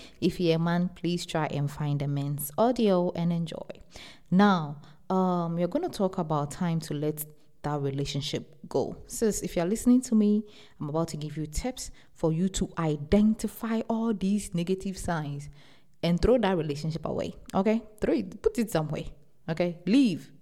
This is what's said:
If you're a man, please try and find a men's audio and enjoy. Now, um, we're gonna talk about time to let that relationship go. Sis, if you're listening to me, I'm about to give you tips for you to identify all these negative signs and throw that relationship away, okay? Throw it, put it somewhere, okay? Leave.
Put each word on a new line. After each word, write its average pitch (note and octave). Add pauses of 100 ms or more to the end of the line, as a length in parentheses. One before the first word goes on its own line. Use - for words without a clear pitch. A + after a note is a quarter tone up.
(200)
If -
you're E3
a -
man, F3
please F3
try D#3
and C#3+
find C#3+
a C#3+
men's C#3+
audio G#3+
and E3+
enjoy. E3+ (640)
Now, F3+ (260)
um, F3+
we're F3
gonna D#4
talk F#3+
about D3+
time E3
to D#3
let D3+ (380)
that D3
relationship C#3 (120)
go. - (100)
Sis, -
if F#3
you're E3+
listening B3
to A3+
me, G#3 (380)
I'm D3
about D#3+
to -
give D3+
you D#3
tips - (220)
for D#3+
you E3+
to F#3 (100)
identify G#3
all A3+
these G3
negative F#3
signs D3+ (520)
and E3+
throw A#3+
that G3
relationship D#3
away, - (180)
okay? G#3+ (200)
Throw C4+
it, G#3
put A4
it A3
somewhere, D#3 (440)
okay? E3+
Leave. G3+